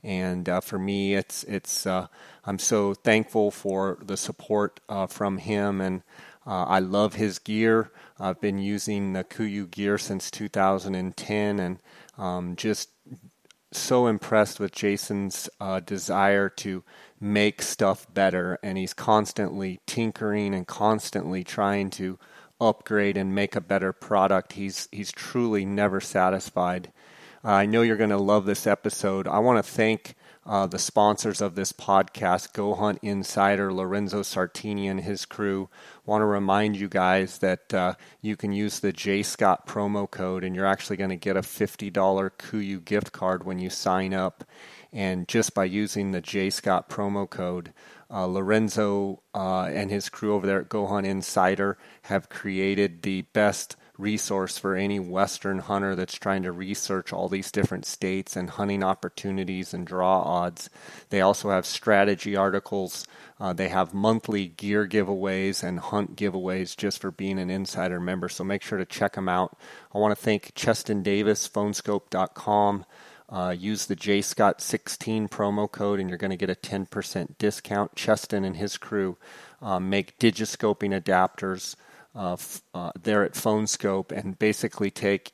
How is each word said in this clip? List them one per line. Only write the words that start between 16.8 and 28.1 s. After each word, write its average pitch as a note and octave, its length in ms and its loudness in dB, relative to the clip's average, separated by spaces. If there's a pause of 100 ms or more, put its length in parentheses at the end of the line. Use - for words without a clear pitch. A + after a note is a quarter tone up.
make G#2 400 2
stuff - 520 0
better, F#2 480 2
and F#2+ 160 -4
he's F#2+ 160 -4
constantly G2 920 2
tinkering G#2 640 -2
and F#2 140 -4
constantly G2+ 800 -2
trying G2+ 460 0
to F#2 280 -6 (400)
upgrade G#2 560 2
and F#2+ 180 0
make G2+ 220 0
a G#2 60 0
better F#2+ 320 0
product. G2 580 2
He's, G2 400 -8
he's G2+ 220 -10
truly A2+ 500 0
never G2 380 2
satisfied. F#2 880 0 (540)
Uh, A2 40 0
I G2+ 160 6
know A2 160 4
you're A2+ 160 4
gonna G#2 200 4